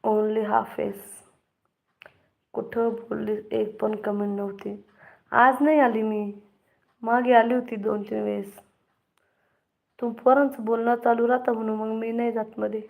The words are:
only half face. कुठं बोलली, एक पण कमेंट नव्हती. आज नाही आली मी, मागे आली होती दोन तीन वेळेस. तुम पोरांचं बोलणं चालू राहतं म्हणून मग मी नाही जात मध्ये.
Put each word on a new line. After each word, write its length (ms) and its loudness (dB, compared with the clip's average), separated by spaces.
only 380 2
half 360 -2
face. 300 -8
कुठं 380 -2
बोलली, 460 -6
एक 280 -4
पण 140 -2
कमेंट 420 -4
नव्हती. 480 -10
आज 300 6
नाही 200 4
आली 220 2
मी, 300 -4
मागे 300 2
आली 220 6
होती 220 -4
दोन 260 -4
तीन 200 -6
वेळेस. 360 -6
तुम 120 -4
पोरांचं 520 4
बोलणं 320 0
चालू 320 2
राहतं 240 2
म्हणून 260 -2
मग 80 -6
मी 260 -6
नाही 200 -2
जात 260 -6
मध्ये. 320 -4